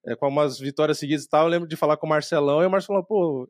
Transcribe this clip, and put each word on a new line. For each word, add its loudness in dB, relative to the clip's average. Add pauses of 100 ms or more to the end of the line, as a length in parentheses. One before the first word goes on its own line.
é, -6
com -2
umas 0
vitórias -2
seguidas -4
e -20
tal, 4
eu 2
lembro -2
de -10
falar 2
com -6
o 0
Marcelão 0
e 4
o 0
Marcelão -2
falou, 0
"Pô, -16